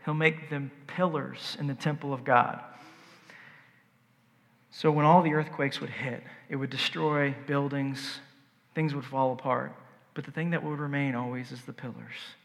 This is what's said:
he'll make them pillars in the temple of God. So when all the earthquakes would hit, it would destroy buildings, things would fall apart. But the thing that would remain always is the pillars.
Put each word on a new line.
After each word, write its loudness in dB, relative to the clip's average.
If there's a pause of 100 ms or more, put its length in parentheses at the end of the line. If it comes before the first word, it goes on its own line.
he'll -2
make 2
them -6 (160)
pillars -2
in -2
the -2
temple -2
of -6
God. 4 (2000)
So 2
when 4
all 10
the 2
earthquakes 0
would -8
hit, -6 (260)
it -4
would -4
destroy 2 (100)
buildings, -2 (540)
things 2
would -6
fall 2
apart. -2 (400)
But -8
the -12
thing -2
that 0
would -4
remain 0
always -4
is -12
the -12
pillars. -12